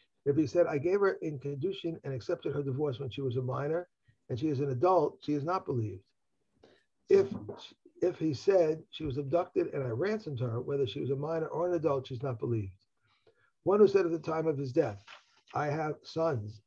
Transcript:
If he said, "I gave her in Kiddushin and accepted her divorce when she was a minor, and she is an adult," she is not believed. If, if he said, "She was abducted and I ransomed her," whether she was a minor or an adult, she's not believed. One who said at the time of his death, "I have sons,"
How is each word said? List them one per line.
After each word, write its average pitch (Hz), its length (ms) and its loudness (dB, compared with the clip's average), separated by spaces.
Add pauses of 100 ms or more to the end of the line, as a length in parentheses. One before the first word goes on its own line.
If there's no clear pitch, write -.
(260)
If 139 120 2
he 156 100 4
said, 170 200 4
"I 151 100 0
gave 180 240 2
her 190 200 4
in 151 160 -6
Kiddushin 143 680 -6
and 139 80 -6
accepted 143 400 -4
her 143 100 -4
divorce 135 340 -2
when 139 120 -8
she 127 120 -10
was 127 140 -2
a 131 60 -2
minor, 143 480 -4 (400)
and 120 100 -4
she 151 80 0
is 139 140 0
an 143 80 -2
adult," 139 520 4
she 147 120 -2
is 143 100 0
not 185 220 -2
believed. 110 360 -2 (1080)
If, 392 180 8 (720)
if 175 160 0
he 160 160 -2
said, 160 480 4 (100)
"She - 120 -10
was 139 140 -4
abducted 165 560 0
and 143 100 -2
I 123 60 -4
ransomed 156 500 -2
her," 120 220 -2
whether 139 260 0
she 147 140 -6
was 131 80 -4
a 139 60 0
minor 160 320 -4
or 175 200 -2
an 180 80 0
adult, 156 320 0
she's 127 160 -8
not 127 160 -4
believed. 113 320 -2 (960)
One 202 140 6
who 208 80 10
said 196 180 4
at 165 80 -2
the 165 40 0 (160)
time 160 140 0
of 147 100 2
his 135 140 -4
death, 120 320 0 (500)
"I 139 140 -2
have 151 360 -2
sons," 135 640 -4